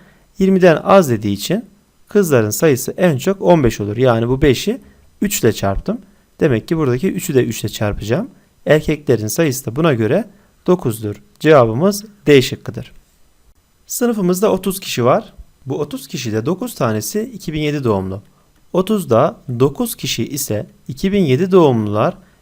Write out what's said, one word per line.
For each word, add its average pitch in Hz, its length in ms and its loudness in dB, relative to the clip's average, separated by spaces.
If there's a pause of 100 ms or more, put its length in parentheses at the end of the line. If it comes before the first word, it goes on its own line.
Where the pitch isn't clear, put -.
(380)
Yirmiden 185 460 4
az 185 260 4
dediği 107 220 0
için 170 320 -4 (440)
kızların 143 420 2
sayısı 139 460 0
en 170 220 2
çok 196 240 -2
on 175 220 4
beş 110 160 0
olur. 104 160 -6
Yani 117 320 2
bu 135 140 -2
beşi 156 380 0 (420)
üç 202 180 -2
ile 113 120 2
çarptım. 101 460 -4 (420)
Demek 131 280 0
ki 170 80 -2
buradaki 143 360 -2
üçü 165 220 -6
de 123 100 4
üç 117 160 -6
ile 110 80 -6
çarpacağım. 110 640 -4 (360)
Erkeklerin 147 600 0
sayısı 135 400 -2
da 113 100 -8
buna 160 180 2
göre 120 300 0 (420)
dokuzdur. 110 560 -2 (180)
Cevabımız 147 640 4 (220)
D 143 160 6
şıkkıdır. - 500 -8 (920)
Sınıfımızda 202 640 0
otuz 190 280 -4
kişi - 240 -4
var. 170 280 2 (340)
Bu 135 140 -4
otuz 151 280 -10
kişide 113 380 -4
dokuz 190 280 -4
tanesi 117 600 -4
iki 175 180 -12
bin 151 80 -4
yedi 147 240 -4
doğumlu. 98 380 -2 (500)
Otuzda 175 680 0 (200)
dokuz 143 340 0
kişi - 340 -6
ise 110 380 -6 (220)
iki - 240 -4
bin 202 100 2
yedi 160 300 0
doğumlular 123 640 2 (260)